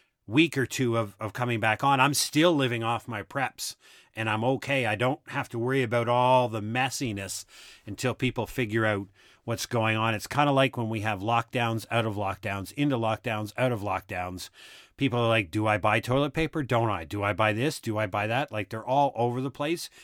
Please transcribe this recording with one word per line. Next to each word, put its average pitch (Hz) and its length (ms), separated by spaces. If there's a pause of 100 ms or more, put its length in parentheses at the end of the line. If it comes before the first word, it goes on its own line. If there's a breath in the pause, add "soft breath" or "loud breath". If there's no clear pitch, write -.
(260 soft breath)
week 143 300
or 127 100
two 120 300
of, 107 240
of 110 140
coming 120 260
back 110 240
on, 139 160
I'm 139 140
still 165 400
living 120 280
off 113 240
my 107 160
preps, - 540 (400 loud breath)
and 110 140
I'm 110 140
okay. 131 420
I 107 80
don't 127 340
have 139 220
to 120 80
worry 127 240
about 117 260
all 123 400
the 110 140
messiness 113 840 (420 loud breath)
until 110 280
people 120 320
figure 110 400
out 101 220 (360 soft breath)
what's 113 220
going 110 300
on. 110 180
It's - 120
kinda 143 260
like 135 240
when 113 140
we 110 100
have 101 200
lockdowns, 117 720
out 113 140
of 107 120
lockdowns, 98 560
into 143 240
lockdowns, 110 600
out 127 160
of 104 80
lockdowns. 92 680 (480 loud breath)
People 120 220
are 117 80
like, 110 220
"Do 107 160
I 104 120
buy 107 220
toilet 139 340
paper? 160 280
Don't 117 280
I? 87 140
Do 101 180
I 101 100
buy 107 220
this? 135 260
Do 107 160
I 107 100
buy 104 200
that?" 123 260
Like, 107 160
they're 110 160
all 135 300
over 120 260
the 135 100
place, 156 380 (160 loud breath)